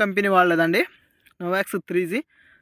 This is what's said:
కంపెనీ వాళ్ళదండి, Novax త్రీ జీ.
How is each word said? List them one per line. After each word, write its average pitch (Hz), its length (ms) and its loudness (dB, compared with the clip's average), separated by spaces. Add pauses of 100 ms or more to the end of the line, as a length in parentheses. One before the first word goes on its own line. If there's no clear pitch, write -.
కంపెనీ 202 340 -2
వాళ్ళదండి, 170 440 4 (640)
Novax 185 260 -2 (200)
త్రీ 175 140 0 (100)
జీ. 240 80 -4 (420)